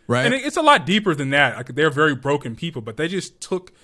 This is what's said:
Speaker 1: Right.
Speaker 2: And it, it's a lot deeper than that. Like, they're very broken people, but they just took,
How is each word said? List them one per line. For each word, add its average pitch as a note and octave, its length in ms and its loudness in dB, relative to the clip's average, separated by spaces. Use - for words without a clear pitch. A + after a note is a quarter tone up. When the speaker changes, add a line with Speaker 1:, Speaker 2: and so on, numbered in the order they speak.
Speaker 1:
Right. B2 180 2
Speaker 2:
And A#3 80 2
it, C4 120 -2
it's D4 120 -4
a F4 60 0
lot C#4 240 4
deeper G3+ 260 2
than C#3 180 -4
that. C3+ 260 2
Like, A#2 180 -12
they're D3+ 160 2
very D3 240 2
broken C#3 400 -4
people, D#3 280 -10
but G#2+ 160 -12
they D#3 100 -2
just F#3 320 -8
took, F3+ 320 -8